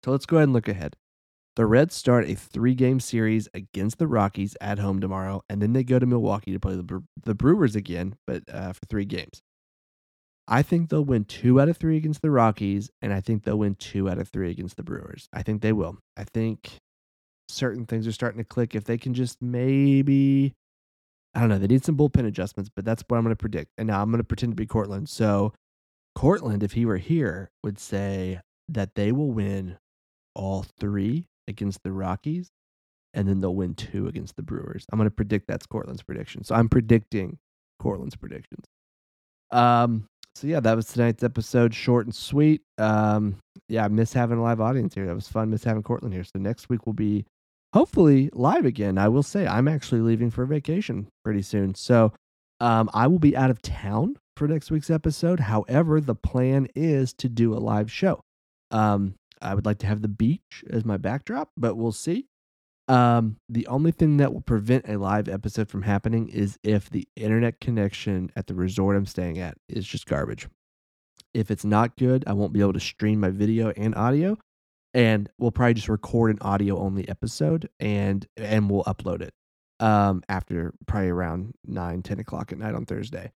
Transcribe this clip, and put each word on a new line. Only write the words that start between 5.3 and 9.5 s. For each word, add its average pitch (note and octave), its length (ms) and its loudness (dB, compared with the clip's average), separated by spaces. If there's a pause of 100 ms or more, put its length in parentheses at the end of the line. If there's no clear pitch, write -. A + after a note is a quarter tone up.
and G2+ 140 -4
then G#2+ 100 2
they B2+ 140 2
go B2+ 140 4
to B2+ 60 2
Milwaukee G#2+ 460 0
to F#2+ 80 -4
play F#2+ 160 -4
the F2+ 80 -6
Bre-, F2+ 140 -8 (260)
the A2 120 -2
Brewers C3 400 2
again, F#2+ 400 -6 (120)
but, - 240 -6
uh, F#2 220 -8
for - 160 -14
three G2+ 160 -2
games. F2+ 360 -10 (1040)